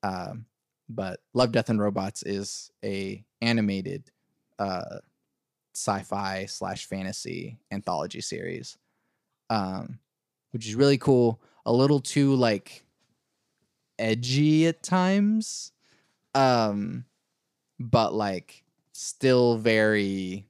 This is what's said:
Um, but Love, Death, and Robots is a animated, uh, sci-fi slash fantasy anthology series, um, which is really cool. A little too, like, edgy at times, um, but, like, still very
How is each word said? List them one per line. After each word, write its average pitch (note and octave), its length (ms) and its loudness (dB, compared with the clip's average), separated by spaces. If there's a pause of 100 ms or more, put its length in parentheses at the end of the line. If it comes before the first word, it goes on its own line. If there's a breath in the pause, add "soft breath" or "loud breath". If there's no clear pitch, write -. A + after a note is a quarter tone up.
Um, F#2+ 440 -8 (420)
but G2 320 -8 (120)
Love, A#2+ 200 2
Death, A#2 160 0
and A2 120 2
Robots G2+ 420 -2
is - 480 -8 (120)
a G2 420 -8 (160)
animated, G2+ 720 -2 (480)
uh, F#2 400 -6 (760)
sci-fi G2 720 -4
slash - 400 -10
fantasy F#2+ 720 -10 (120)
anthology F2+ 500 -6
series, - 560 -10 (720)
um, F#2+ 500 -4 (520)
which A2 160 -8
is G#2+ 80 -8
really C#3 240 4
cool. A#2+ 420 4 (240 soft breath)
A A#2 80 2
little C#3 280 4
too, C#3 340 2
like, A2+ 500 0 (1120)
edgy C3 680 2
at D#3+ 160 -4
times, G3+ 920 0 (600)
um, A#2+ 680 2 (760)
but, A#2 340 2
like, G2 520 -6 (280)
still B2 640 4
very G#2 920 2